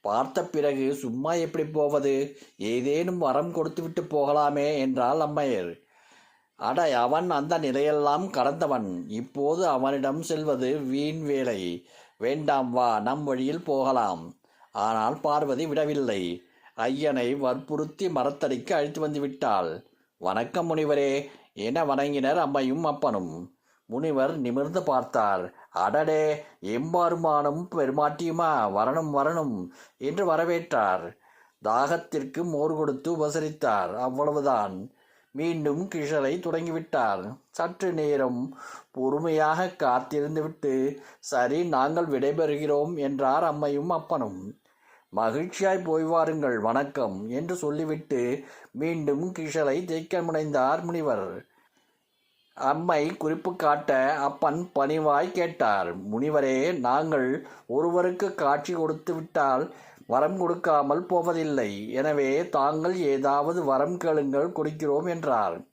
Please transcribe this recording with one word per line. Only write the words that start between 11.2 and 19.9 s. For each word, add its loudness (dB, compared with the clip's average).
வேலை. -2
வேண்டாம், 0
வா, 2
நம் -2
வழியில் -2
போகலாம்." 0
ஆனால் 0
பார்வதி 0
விடவில்லை. -2
ஐயனை 0
வற்புறுத்தி -4
மரத்தடிக்கு -2
அழைத்து 0
வந்து -2
விட்டாள். -2